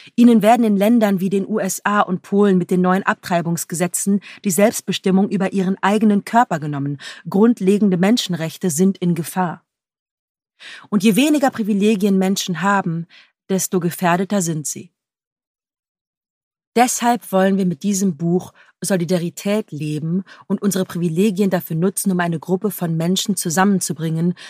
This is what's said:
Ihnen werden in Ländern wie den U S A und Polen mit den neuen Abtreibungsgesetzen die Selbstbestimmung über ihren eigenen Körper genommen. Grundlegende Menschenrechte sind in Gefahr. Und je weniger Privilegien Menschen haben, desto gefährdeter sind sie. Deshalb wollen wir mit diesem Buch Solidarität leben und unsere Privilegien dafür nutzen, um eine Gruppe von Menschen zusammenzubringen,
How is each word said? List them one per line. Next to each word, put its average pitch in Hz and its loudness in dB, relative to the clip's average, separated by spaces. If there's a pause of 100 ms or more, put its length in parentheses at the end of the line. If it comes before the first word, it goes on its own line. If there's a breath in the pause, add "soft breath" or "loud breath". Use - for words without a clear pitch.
(140 loud breath)
Ihnen 233 6
werden 233 4
in 208 2
Ländern 208 2
wie 185 -4
den 196 0
U 214 -4
S - -6
A 208 2
und 185 -2
Polen 202 4
mit 175 -2
den 185 2
neuen 185 2
Abtreibungsgesetzen 175 -2 (240 loud breath)
die 202 0
Selbstbestimmung 196 2
über 190 -2
ihren 190 -2
eigenen 202 2
Körper 226 0
genommen. 143 -6 (300 loud breath)
Grundlegende 196 4
Menschenrechte 180 -2
sind 185 2
in 175 0
Gefahr. 170 -6 (1300 loud breath)
Und 208 0
je 202 4
weniger 285 2
Privilegien 208 0
Menschen 190 -2
haben, 185 -2 (400 soft breath)
desto 190 -2
gefährdeter 175 0
sind 160 -6
sie. - -14 (1800)
Deshalb 240 0
wollen 190 2
wir 190 0
mit 180 -4
diesem 196 -2
Buch 170 -2 (280 soft breath)
Solidarität 185 -2
leben 151 -4 (220 loud breath)
und 202 -4
unsere 190 -2
Privilegien 180 0
dafür 170 -4
nutzen, 185 -2
um 180 0
eine 170 -2
Gruppe 190 -4
von 165 -4
Menschen 180 -2
zusammenzubringen, 175 -2 (140 loud breath)